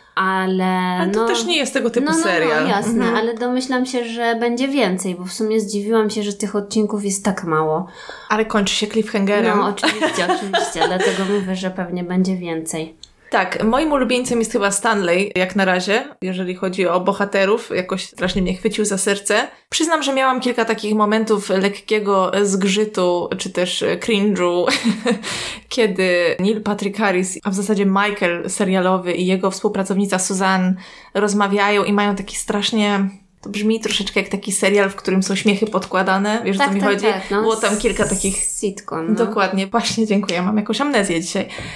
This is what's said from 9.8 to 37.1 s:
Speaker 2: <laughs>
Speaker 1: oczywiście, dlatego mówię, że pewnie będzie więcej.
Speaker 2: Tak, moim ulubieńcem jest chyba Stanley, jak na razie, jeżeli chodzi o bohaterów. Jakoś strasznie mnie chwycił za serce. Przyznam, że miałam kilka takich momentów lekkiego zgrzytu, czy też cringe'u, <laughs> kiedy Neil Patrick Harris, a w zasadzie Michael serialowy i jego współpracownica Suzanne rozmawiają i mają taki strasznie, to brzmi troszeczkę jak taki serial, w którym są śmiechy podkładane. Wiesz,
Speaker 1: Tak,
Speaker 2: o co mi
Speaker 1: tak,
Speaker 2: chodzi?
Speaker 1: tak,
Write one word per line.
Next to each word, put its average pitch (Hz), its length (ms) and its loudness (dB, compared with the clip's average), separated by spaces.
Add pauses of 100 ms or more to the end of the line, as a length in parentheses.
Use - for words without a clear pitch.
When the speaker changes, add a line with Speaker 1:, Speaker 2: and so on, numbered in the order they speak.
Speaker 2:
<laughs> 349 80 2
Speaker 1:
oczywiście, - 520 -2
dlatego 185 360 0 (160)
mówię, 185 160 -2
że 185 160 -4
pewnie 180 320 -6
będzie 185 340 2
więcej. 160 580 -6 (340)
Speaker 2:
Tak, 220 340 0
moim 277 280 2
ulubieńcem 247 480 0
jest 226 120 -2
chyba 202 200 2
Stanley, 196 640 0
jak 185 200 0
na 196 100 4
razie, 185 400 0 (160)
jeżeli 185 340 -4
chodzi 185 320 -2
o 175 120 0
bohaterów. 202 760 0
Jakoś 185 340 -4
strasznie 185 320 -2
mnie 180 120 0
chwycił - 320 -2
za 202 120 -2
serce. 202 500 0 (220)
Przyznam, 320 340 0
że 277 100 0
miałam 262 280 2
kilka 240 240 0
takich 214 300 0
momentów 214 540 2
lekkiego 196 800 0 (120)
zgrzytu, 190 920 0
czy 190 120 -8
też 180 340 -2 (160)
cringe'u, 180 640 2 (520)
<laughs> - 520 -10
kiedy 185 680 2
Neil 208 220 2
Patrick 202 360 -2
Harris, 190 460 0
a 208 60 -2
w 190 40 -2
zasadzie 196 320 0
Michael 190 640 0
serialowy 185 640 2
i 180 120 0
jego 185 260 2
współpracownica 190 680 0
Suzanne 190 540 2 (400)
rozmawiają 202 680 2
i 202 100 0
mają 208 220 2
taki 196 200 -10
strasznie, 208 720 0 (320)
to - 80 -14
brzmi 214 300 0
troszeczkę 208 400 -4
jak 190 100 -4
taki 196 220 -6
serial, 196 380 2
w 196 60 -8
którym 190 280 0
są 190 120 0
śmiechy 202 320 2
podkładane. 196 800 0
Wiesz, 190 120 0
Speaker 1:
Tak, 285 100 4
Speaker 2:
o - 20 0
co 196 60 0
mi 196 60 0
Speaker 1:
tak, 208 80 2
Speaker 2:
chodzi? 202 160 0
Speaker 1:
tak, 196 260 0